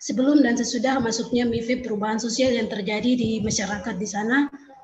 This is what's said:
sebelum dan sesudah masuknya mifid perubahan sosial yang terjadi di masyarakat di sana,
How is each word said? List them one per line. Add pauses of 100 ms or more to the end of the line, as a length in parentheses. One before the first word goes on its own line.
sebelum
dan
sesudah
masuknya
mifid
perubahan
sosial
yang
terjadi
di
masyarakat
di
sana, (340)